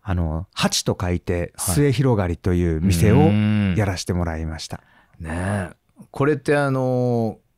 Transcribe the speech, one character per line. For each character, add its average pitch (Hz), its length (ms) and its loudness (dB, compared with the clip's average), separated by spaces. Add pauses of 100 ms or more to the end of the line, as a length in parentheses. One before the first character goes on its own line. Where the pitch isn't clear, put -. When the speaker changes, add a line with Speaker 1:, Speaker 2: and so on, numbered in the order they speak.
Speaker 1:
あ 95 100 -2
の、 82 380 -2
八 - 300 -2
と - 180 -2
書 90 120 -2
い 87 80 -2
て、 87 360 -4
Speaker 2:
は - 160 -4
い。 - 20 0
Speaker 1:
末 143 180 2
広 127 240 2
が 98 100 0
り 85 100 -2
と 90 180 0
い 87 220 2
う 78 40 -2
店 92 320 4
を - 40 6
Speaker 2:
う - 20 6
ー 104 560 4
ん。 - 20 0
Speaker 1:
や 104 100 2
ら 95 100 -4
し - 80 -10
て 98 80 -4
も 87 120 0
ら 80 140 -4
い 80 80 -6
ま 78 120 -8
し - 100 -14
た。 - 120 -12 (380)
Speaker 2:
ね 90 520 -4
え。 - 60 -20 (340)
こ - 140 -2
れ 151 100 2
っ - 20 -2
て、 147 200 0
あ 143 140 0
の、 123 680 0 (180)